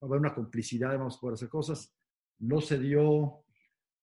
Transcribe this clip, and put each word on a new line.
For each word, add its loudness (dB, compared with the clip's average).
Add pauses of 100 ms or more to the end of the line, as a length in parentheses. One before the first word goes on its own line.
a -10
haber 0
una 0
complicidad, -4
vamos -6
a -20
poder -6
hacer -8
cosas". -6 (440)
No 0
se 0
dio. 4 (600)